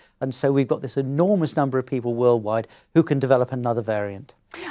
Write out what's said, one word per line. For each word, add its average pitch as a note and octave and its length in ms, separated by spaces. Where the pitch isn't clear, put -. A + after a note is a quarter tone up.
And C3 140
so C#3 160
we've C#3 160
got - 160
this C3+ 140
enormous D3+ 600
number C3+ 220
of B2+ 80
people A#2+ 280
worldwide A2+ 520
who E3 80
can D3 180
develop B2+ 320
another A#2+ 300
variant. G2+ 520